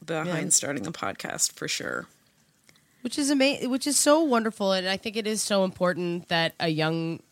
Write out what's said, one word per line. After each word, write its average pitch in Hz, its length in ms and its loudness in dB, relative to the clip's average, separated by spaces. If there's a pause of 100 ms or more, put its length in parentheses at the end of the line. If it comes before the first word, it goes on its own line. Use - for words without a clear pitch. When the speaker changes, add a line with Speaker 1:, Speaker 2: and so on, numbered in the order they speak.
Speaker 1:
behind 160 400 -4
Speaker 2:
Yeah. 180 40 -6
Speaker 1:
starting 143 340 0
the - 80 -6
podcast - 640 -4
for - 140 -8
sure. - 400 -6 (960)
Speaker 2:
Which 247 160 -6
is 285 140 0
ama-, 269 360 2
which 262 200 -2
is 285 100 2
so 302 240 6
wonderful. 226 500 2
And 185 160 0
I 190 100 0
think 208 180 -10
it 220 100 -4
is 220 160 -2
so 196 220 2
important 180 680 0
that 165 300 2
a 175 100 0
young, 165 520 -2 (100)